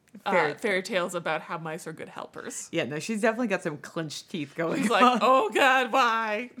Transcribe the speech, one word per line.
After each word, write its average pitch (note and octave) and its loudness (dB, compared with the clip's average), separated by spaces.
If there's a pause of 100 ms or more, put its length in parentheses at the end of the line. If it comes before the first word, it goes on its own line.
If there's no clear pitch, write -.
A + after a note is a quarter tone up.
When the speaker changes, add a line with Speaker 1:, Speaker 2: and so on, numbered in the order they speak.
(260)
Speaker 1:
uh, G3+ -2
Speaker 2:
Fairy D#3 2
Speaker 1:
fairy F#3+ -2
tales F#3 -2
about E3 -2
how F3 -8
mice D#3+ -10
are D#3+ -12
good - -14
helpers. - -12
Speaker 2:
Yeah, D#3+ 0
no, C#3+ -6
she's G#3 -4
definitely A3+ 2
got F3+ -2
some D#3 -4
clenched - -10
teeth C#3+ -8
going E3 -2
Speaker 1:
She's G#3+ 2
like, G#3 4
Speaker 2:
on. B3 6
Speaker 1:
"Oh C4 4
God, C4 4
why? A3+ 2 (100)